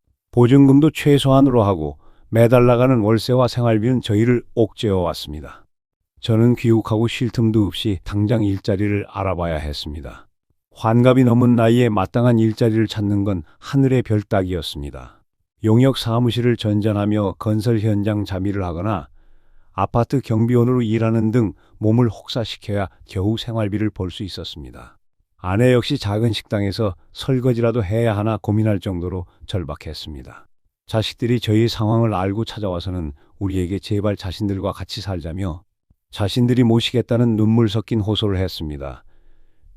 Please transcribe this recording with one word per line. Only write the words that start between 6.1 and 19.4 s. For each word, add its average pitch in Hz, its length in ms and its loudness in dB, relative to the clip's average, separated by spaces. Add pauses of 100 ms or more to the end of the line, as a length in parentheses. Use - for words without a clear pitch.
저는 117 340 2
귀국하고 113 540 0
쉴 117 220 -6
틈도 110 360 2
없이 92 380 -4
당장 104 400 -2
일자리를 101 640 -2
알아봐야 87 480 -4
했습니다. 73 720 -10 (460)
환갑이 123 500 4
넘은 120 320 4
나이에 120 320 4
마땅한 117 500 2
일자리를 110 480 2
찾는 101 380 -2
건 98 180 -4 (160)
하늘의 131 440 0
별 107 200 -2
따기였습니다. 78 920 -6 (460)
용역 117 360 4
사무실을 117 580 0
전전하며 104 800 -2
건설 110 420 -2
현장 104 440 -2
잠입을 98 400 -6
하거나 87 440 -6 (640)